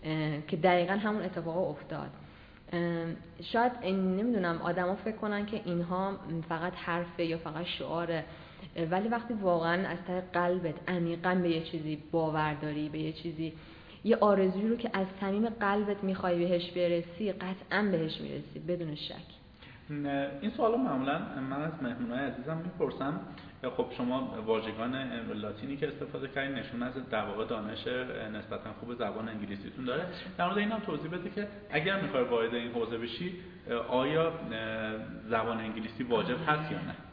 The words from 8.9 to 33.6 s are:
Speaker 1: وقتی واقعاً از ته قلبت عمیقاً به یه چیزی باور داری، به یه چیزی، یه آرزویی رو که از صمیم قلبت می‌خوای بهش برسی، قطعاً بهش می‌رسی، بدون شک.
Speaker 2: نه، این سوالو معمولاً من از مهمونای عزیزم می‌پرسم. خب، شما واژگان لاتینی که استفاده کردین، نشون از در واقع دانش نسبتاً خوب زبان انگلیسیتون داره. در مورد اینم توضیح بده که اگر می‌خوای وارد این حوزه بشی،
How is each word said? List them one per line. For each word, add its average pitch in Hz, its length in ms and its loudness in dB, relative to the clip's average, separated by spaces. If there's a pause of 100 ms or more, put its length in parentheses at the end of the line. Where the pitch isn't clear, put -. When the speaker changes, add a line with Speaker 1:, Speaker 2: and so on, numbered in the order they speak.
Speaker 1:
وقتی 233 260 0
واقعاً 175 540 4
از 165 100 -2 (100)
ته 185 160 0 (100)
قلبت 175 420 2 (120)
عمیقاً 175 480 2
به 175 140 4
یه 160 140 4
چیزی 156 320 -2 (160)
باور 156 420 2
داری، 151 360 -2
به 156 100 -4
یه 156 140 -2
چیزی، 160 400 -4 (500)
یه 226 140 8
آرزویی 196 500 6
رو 233 80 4
که 226 180 -4
از 190 140 2 (140)
صمیم 202 280 2
قلبت 202 540 2
می‌خوای 185 360 2
بهش 175 320 4
برسی، 175 600 2
قطعاً 185 500 -2 (100)
بهش 160 300 2
می‌رسی، 143 380 -6
بدون 160 360 -2
شک. - 200 -8 (720)
Speaker 2:
نه، 139 400 0 (120)
این 214 100 0
سوالو 233 260 4
معمولاً 143 420 2 (300)
من 139 120 -2
از 160 100 0 (100)
مهمونای 120 440 -2
عزیزم 127 320 -4
می‌پرسم. 160 640 -2 (580)
خب، 123 80 4 (120)
شما 123 360 0 (120)
واژگان 110 500 2 (380)
لاتینی 107 440 -6
که 147 100 0
استفاده 139 400 -6
کردین، 139 300 -2
نشون 120 260 -4
از 123 100 -4 (180)
در 107 140 2
واقع 104 200 -2
دانش 107 420 -4 (460)
نسبتاً 107 460 -6
خوب 120 160 -6
زبان 110 340 -2
انگلیسیتون 104 560 -6
داره. 135 180 0 (340)
در 175 80 4
مورد 190 120 2
اینم 214 220 2
توضیح 156 320 -4
بده 180 180 -4
که 208 180 -4 (240)
اگر 185 300 2
می‌خوای 135 220 2
وارد 117 300 4
این 120 180 -2
حوزه 117 260 0
بشی، 175 380 -4 (540)